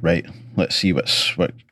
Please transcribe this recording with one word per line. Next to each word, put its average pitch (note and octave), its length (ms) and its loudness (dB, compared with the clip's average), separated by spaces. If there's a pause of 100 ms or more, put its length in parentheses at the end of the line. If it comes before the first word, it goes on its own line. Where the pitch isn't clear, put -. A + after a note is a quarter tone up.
"Right, E2 240 0 (320)
let's - 180 0
see F#2+ 180 2
what's, - 440 -2
what, - 160 0 (180)